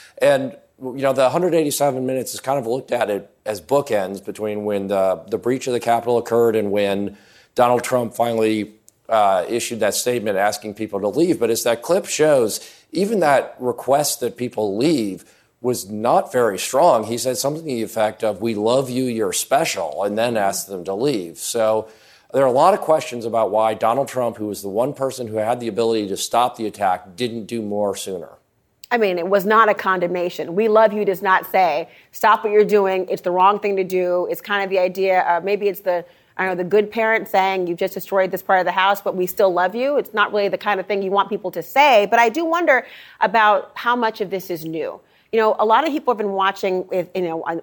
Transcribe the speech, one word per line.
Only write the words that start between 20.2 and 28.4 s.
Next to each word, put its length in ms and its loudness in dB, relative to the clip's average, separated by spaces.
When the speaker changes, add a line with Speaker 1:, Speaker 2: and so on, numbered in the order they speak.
Speaker 1:
asked 320 -2
them 160 -10
to 100 -6
leave. 440 -4
So 500 0
there 100 4
are 40 6
a 40 2
lot 220 6
of 80 -2
questions 440 -2
about 240 0
why 260 2
Donald 340 0
Trump, 260 -4
who 120 -6
was 140 -8
the 60 -8
one 260 -2
person 340 -6
who 100 -6
had 240 -2
the 80 -6
ability 400 -2
to 80 -6
stop 400 0
the 100 -6
attack, 480 -4
didn't 300 -6
do 160 -6
more 340 -2
sooner. 380 -10